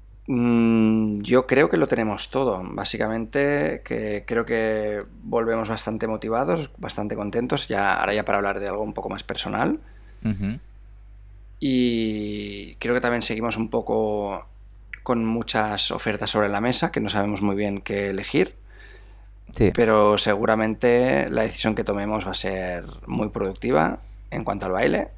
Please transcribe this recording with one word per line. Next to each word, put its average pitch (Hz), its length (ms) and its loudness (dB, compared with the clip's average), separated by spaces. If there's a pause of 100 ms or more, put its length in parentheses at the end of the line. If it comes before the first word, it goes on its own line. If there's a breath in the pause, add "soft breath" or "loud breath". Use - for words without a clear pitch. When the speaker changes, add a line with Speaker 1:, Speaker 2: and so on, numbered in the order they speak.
(280)
Speaker 1:
mm, 113 920 4
yo 123 240 4
creo 139 240 4
que - 60 2
lo 147 100 4
tenemos 110 440 -2
todo. 123 340 0
Básicamente, 117 1200 -2
que 107 420 -4
creo 117 180 0
que 110 600 -2 (180)
volvemos 113 460 -2
bastante 110 400 -4
motivados, 123 720 -2
bastante 107 380 -6
contentos, 113 520 -4
ya, 98 260 2
ahora 98 200 0
ya 104 100 0
para 101 140 2
hablar 101 220 0
de 101 80 -4
algo 101 140 -4
un 107 120 -6
poco 101 140 -6
más 101 160 -8
personal. 104 560 -2 (440 soft breath)
Speaker 2:
Ujú. 101 340 -2 (1000)
Speaker 1:
Y 107 1160 0
creo 120 180 0
que 127 60 2
también 120 220 0
seguimos 110 340 -2
un 113 140 -2
poco 107 760 0 (560)
con 117 220 0
muchas 113 640 0
ofertas 107 400 -2
sobre 107 180 2
la 104 120 -2
mesa, 127 320 0
que 131 80 0
no 110 80 -2
sabemos 101 340 0
muy 101 140 0
bien 101 240 -2
qué 101 300 -2
elegir. 98 460 0 (1000 soft breath)
Speaker 2:
Sí. 98 180 6
Speaker 1:
Pero 107 440 6
seguramente 113 1120 2
la 120 120 2
decisión 110 320 0
que 110 100 -2
tomemos 101 420 -2
va 95 60 -6
a - 20 -4
ser 92 500 -2 (220)
muy 107 240 -2
productiva 117 680 0 (300)
en - 140 -4
cuanto 101 220 -2
al 92 60 -2
baile. 120 460 2